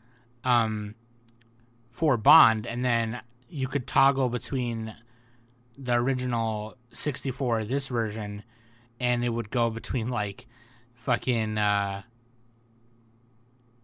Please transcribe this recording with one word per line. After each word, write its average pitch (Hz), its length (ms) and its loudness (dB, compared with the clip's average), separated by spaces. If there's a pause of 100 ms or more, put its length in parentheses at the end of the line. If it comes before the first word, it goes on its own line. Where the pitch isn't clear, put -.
(440)
um, 110 500 0 (960)
for 143 260 2
Bond, 113 520 6
and 120 160 -4
then 117 360 0 (280)
you 135 180 -4
could 131 220 -4
toggle 135 400 2
between 117 640 -4 (800)
the 127 180 -2
original 120 800 0 (160)
sixty-four, 127 720 -2
this 131 240 -2
version, 107 560 -4 (560)
and 123 240 0
it 120 60 2
would 113 200 -2
go 117 200 2
between, 113 380 -2
like, 104 380 -4 (480)
fucking, 113 640 0
uh, 101 440 0 (1800)